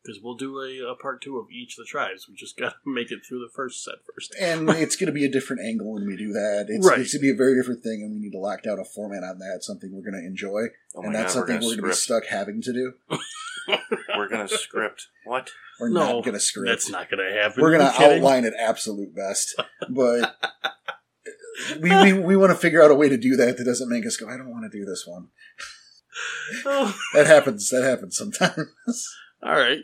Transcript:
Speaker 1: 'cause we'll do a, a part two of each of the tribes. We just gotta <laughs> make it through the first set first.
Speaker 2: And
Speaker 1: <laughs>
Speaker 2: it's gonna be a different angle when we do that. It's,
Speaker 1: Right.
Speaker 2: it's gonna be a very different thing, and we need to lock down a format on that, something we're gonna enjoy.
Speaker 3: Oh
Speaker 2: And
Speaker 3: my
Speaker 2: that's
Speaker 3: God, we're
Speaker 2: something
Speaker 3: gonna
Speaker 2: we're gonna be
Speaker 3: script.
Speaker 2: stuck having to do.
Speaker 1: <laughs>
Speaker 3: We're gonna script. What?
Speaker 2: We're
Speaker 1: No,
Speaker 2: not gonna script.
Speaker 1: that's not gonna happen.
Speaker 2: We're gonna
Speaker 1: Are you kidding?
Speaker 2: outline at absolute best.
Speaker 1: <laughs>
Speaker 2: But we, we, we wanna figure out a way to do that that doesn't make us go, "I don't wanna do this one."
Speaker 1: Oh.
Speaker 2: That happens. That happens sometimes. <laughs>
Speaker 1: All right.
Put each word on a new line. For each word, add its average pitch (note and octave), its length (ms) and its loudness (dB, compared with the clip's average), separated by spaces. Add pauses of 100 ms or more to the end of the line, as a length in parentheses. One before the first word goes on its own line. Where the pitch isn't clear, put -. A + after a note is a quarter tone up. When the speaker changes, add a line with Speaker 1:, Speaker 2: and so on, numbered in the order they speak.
Speaker 1:
'cause G#2 160 -16
we'll A#2+ 140 -12
do C3+ 240 -10
a, C3 320 -10
a B2 40 -12
part C3 240 -10
two C#3 160 -12
of A2 140 -12
each B2 280 -16
of A2+ 60 -18
the - 40 -18
tribes. G2+ 380 -8
We G2+ 80 -20
just - 220 -18
gotta A#2+ 240 -8
<laughs> - 60 -14
make A#2+ 260 -6
it G2+ 160 -12
through B2+ 120 -10
the A#2 140 -16
first C3 300 -10
set - 120 -12 (100)
first. - 340 -18
Speaker 2:
And D#3+ 300 0
Speaker 1:
<laughs> D#3+ 120 2
Speaker 2:
it's D3 140 -2
gonna E3+ 160 -2
be C#3+ 140 0
a C3 40 0
different C3 320 -4
angle A2 300 -6
when G2+ 140 -8
we G2 100 -6
do G#2 160 -8
that. G#2 380 -2
It's, F#3 180 2
Speaker 1:
Right. C3 120 6
Speaker 2:
it's A#2+ 120 -4
gonna C#3+ 80 -4
be C3+ 100 4
a A#2 60 0
very C3 240 4
different B2+ 220 -6
thing, A2 200 -6
and G#2+ 120 -10
we G#2 60 -8
need G2+ 120 -10
to F#2+ 60 -10
lock F#2+ 240 -6
down G#2 160 -4
a F#2+ 80 -10
format G2+ 360 -12
on F#2 180 -12
that, F#2 220 -10
something F#2+ 300 -12
we're G2 180 -12
gonna F#2 160 -10
enjoy. G2 360 -6 (320)
Speaker 3:
Oh F2+ 80 -14
Speaker 2:
And G#2+ 100 -8
Speaker 3:
my A2 80 -4
Speaker 2:
that's A2+ 140 -2
Speaker 3:
God, B2+ 80 0
we're A2 60 -4
Speaker 2:
something A#2 120 -2
Speaker 3:
gonna A#2 60 -4
Speaker 2:
we're A2+ 100 -2
gonna G2 120 -4
be F2+ 60 0
Speaker 3:
script. A2+ 300 -2
Speaker 2:
stuck - 20 -
having G#2 360 -6
to B2 100 -6
do. B2+ 220 -6 (160)
Speaker 1:
<laughs> - 680 -6 (380)
Speaker 3:
We're G#2 120 -4
gonna G2+ 200 -6
script. - 580 -6 (180)
What? B2+ 260 -6 (280)
Speaker 2:
We're A#2+ 120 -4
Speaker 1:
No, B2 260 2
Speaker 2:
not A#2 80 -4
gonna G#2+ 160 -4
script. G2+ 280 -2
Speaker 1:
that's A2+ 220 -2
not F#2 180 -10
gonna F#2+ 240 -4
happen. G#2+ 300 0
Speaker 2:
We're D#3+ 80 8
gonna D#3 140 6
Speaker 1:
Are C3 80 4
you B2+ 60 -2
kidding? C#3+ 200 10
Speaker 2:
outline C3 260 4
at A2+ 140 -2
absolute G#2+ 560 -4
best. G2 400 -6 (200)
Speaker 1:
<laughs> - 140 -12
Speaker 2:
But B2 480 0 (1400)
we, F3 140 2
we, G3 180 10
we F#3+ 240 4
wanna F#3+ 200 8
figure E3 260 6
out D3+ 80 12
a C#3 60 10
way D3 120 6
to B2 80 4
do B2+ 200 2
that A#2+ 200 4
that B2 80 -6
doesn't B2 240 -2
make A#2 160 -4
us A2+ 120 -6
go, A2 120 -12
"I B2+ 80 -12
don't B2+ 140 -16
wanna A2+ 180 -12
do G2+ 160 -10
this F#2 220 -10
one." F2 220 -16 (1400)
Speaker 1:
Oh. C#4 320 0 (160)
Speaker 2:
That D3 140 8
happens. C3+ 420 6
That B2+ 140 0
happens A#2 320 -2
sometimes. - 920 -4 (200)
<laughs> - 160 -20
Speaker 1:
All D#3 100 0
right. C3+ 300 2